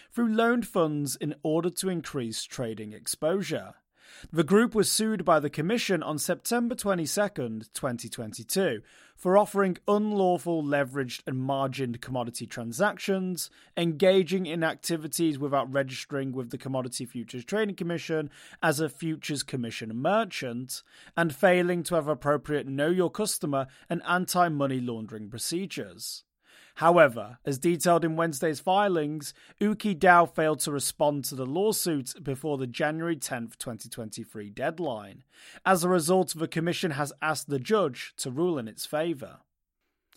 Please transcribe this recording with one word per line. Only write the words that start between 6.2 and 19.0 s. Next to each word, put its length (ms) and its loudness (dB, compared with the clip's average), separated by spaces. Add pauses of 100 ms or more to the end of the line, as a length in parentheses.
twenty-second, 1000 -2
twenty 360 -4
twenty-two, 760 -4 (320)
for 240 4
offering 480 2
unlawful 800 2
leveraged 640 -2
and 100 -2
margined 640 -2
commodity 440 -6
transactions, 1080 -2 (260)
engaging 680 4
in 180 -2
activities 720 0
without 340 0
registering 600 -2
with 180 -6
the 80 -8
Commodity 480 -4
Futures 380 -10
Trading 320 -2
Commission 540 -2 (300)
as 200 2
a 80 0
Futures 560 -6